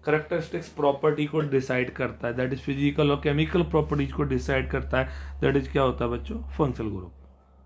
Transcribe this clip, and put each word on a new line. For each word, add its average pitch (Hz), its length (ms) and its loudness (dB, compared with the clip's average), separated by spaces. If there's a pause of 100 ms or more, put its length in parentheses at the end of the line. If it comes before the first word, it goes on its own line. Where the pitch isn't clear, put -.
कैरेक्टरिस्टिक्स 156 640 -2
प्रॉपर्टी 147 560 2
को 156 140 0
डिसाइड 131 540 0
करता 120 340 -4
है, 120 80 -2
that 127 180 0
is 127 60 -6
फिजिकल 143 520 2
और 143 100 0
केमिकल 156 420 2
प्रॉपर्टीज 151 500 0
को 147 100 0
डिसाइड 131 480 0
करता 131 320 0
है, - 380 -8
that 139 200 4
is 127 100 -8
क्या 139 120 4
होता 123 220 2
है 117 60 0
बच्चों, - 320 -6
फंक्शनल 120 440 -2
ग्रुप। 95 260 -8 (520)